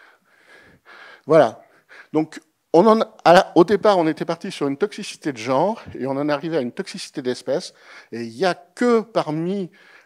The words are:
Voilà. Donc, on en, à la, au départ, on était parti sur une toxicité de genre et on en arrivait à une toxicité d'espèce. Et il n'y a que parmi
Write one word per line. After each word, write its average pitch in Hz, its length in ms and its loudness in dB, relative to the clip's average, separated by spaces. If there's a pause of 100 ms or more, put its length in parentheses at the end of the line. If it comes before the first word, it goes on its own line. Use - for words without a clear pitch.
(1300)
Voilà. 135 340 4 (540)
Donc, 156 260 -4 (340)
on 175 120 6
en, 220 140 4 (240)
à 160 80 8
la, 185 220 6
au 175 100 6
départ, 202 320 2
on 165 100 2
était 160 200 -4
parti 170 240 -8
sur 147 180 -4
une 139 80 -6
toxicité 196 560 -8
de 123 60 -10
genre 139 440 -2 (160)
et 123 80 -6
on 135 40 -4
en 139 180 -4
arrivait 151 300 -4
à - 20 -2
une 123 100 -6
toxicité - 520 -12
d'espèce. 131 500 -6 (400)
Et 117 120 -10
il 113 100 -14
n'y 139 100 -4
a 175 100 0
que 240 460 -2
parmi 170 720 -6 (360)